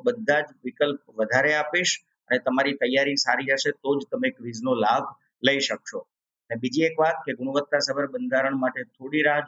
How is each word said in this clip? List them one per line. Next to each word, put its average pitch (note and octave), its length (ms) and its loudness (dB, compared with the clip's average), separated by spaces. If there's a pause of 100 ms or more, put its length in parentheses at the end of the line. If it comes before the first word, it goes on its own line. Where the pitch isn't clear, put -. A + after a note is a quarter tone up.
બધા B2 360 2
જ D3 80 -4 (160)
વિકલ્પ C#3+ 360 -2 (180)
વધારે B2+ 360 2
આપીશ D#3 380 0 (360)
અને B2+ 100 2
તમારી C3+ 340 0
તૈયારી C#3 440 0
સારી C3 360 0
હશે C3+ 180 -2
તો C#3 280 -2
જ - 20 -6 (100)
તમે B2+ 200 0
ક્વિઝનો A#2+ 440 -4
લાભ A2+ 320 2 (360)
લઈ C3+ 180 2
શકશો. G#2+ 400 -6 (500)
અને A#2+ 60 -4
બીજી B2+ 260 -2
એક D#3+ 160 2
વાત D#3+ 260 4
કે C#3 80 -6
ગુણવત્તાસભર C#3 720 -2
બંધારણ C3 500 -2
માટે B2+ 260 -2
થોડી C#3 400 -4
રાહ D3 260 2